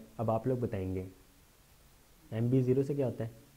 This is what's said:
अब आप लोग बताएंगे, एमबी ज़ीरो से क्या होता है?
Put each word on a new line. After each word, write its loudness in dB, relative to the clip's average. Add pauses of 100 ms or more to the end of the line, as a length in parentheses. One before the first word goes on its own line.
(200)
अब 0
आप 2
लोग 0
बताएंगे, -4 (1200)
एमबी 2
ज़ीरो 4
से -2
क्या 0
होता -2
है? -8 (240)